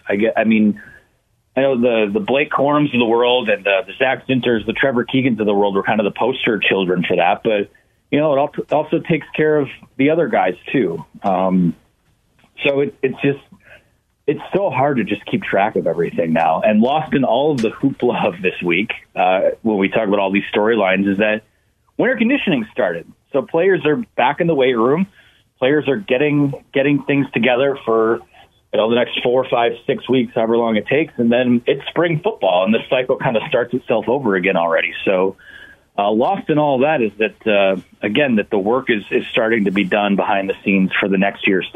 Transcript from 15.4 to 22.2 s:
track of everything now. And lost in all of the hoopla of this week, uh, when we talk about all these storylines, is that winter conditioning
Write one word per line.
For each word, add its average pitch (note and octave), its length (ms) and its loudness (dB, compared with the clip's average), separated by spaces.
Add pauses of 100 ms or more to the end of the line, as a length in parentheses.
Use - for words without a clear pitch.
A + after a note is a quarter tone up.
track G#2 320 0
of F2 140 -2
everything E2 440 -2
now. D#2+ 280 2
And G#2+ 200 2
lost C#3 320 0
in C#3 120 0
all B2+ 260 0
of C3+ 100 -2
the A2 100 0
hoopla A#2+ 580 -2
of F2+ 120 -6
this F#2 220 -2
week, F2+ 300 -2 (240)
uh, F#2 340 2 (120)
when A2 160 0
we F#2+ 100 0
talk A2+ 180 -2
about G2+ 140 0
all G2 100 0
these G2 140 -2 (100)
storylines, G2+ 560 2
is F#2+ 80 -2
that G#2+ 240 0 (560)
winter A#3 180 0
conditioning F3+ 540 0